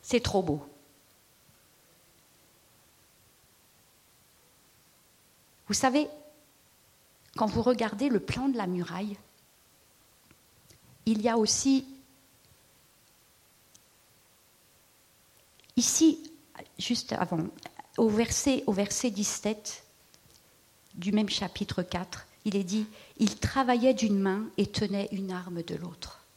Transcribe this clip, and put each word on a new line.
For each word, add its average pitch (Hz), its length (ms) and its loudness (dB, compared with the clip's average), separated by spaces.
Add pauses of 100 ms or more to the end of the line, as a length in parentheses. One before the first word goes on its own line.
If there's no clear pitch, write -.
C'est 240 200 0
trop 190 200 0
beau. 143 220 -2 (4000)
Vous 208 80 -2
savez, 269 340 4 (1300)
quand 226 100 0
vous 220 160 0
regardez 226 460 0
le 277 120 4
plan 269 280 -2
de 254 80 0
la 196 120 -2
muraille, 180 500 -4 (1900)
il 220 160 2
y 220 80 0
a 226 80 2
aussi, 262 480 2 (4000)
ici, - 560 4 (460)
juste - 340 -4
avant, 170 340 -2 (500)
au 226 120 4
verset, 233 580 2
au 214 60 0
verset 202 380 0
dix-sept 208 720 -4 (1120)
du 190 180 -4
même 208 160 2
chapitre - 540 -4
quatre, - 440 -8 (180)
il 202 120 0
est 196 80 2
dit, « 214 220 -2 (320)
Il - 180 2
travaillait 254 580 4
d'une 208 240 2
main 196 260 2 (120)
et 202 100 2
tenait 202 460 -2
une 190 200 -4
arme 175 300 -6
de 165 120 -6
l'autre. » - 500 -12 (120)